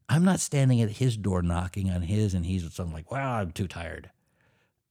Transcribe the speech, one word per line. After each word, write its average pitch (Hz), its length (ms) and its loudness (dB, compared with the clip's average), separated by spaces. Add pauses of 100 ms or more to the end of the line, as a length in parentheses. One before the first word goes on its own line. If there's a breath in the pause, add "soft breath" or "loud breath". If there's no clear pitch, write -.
I'm 165 160 4
not 185 160 4
standing 131 400 4
at 107 120 2
his 117 260 0
door 95 240 0
knocking 90 480 0
on 87 140 0
his 101 300 0
and 87 120 0
he's 87 280 -4
something 85 200 -6
like, 80 180 -12
"Well, 135 180 -4
I'm 104 220 -4
too 92 160 -4
tired." 82 440 -12 (800)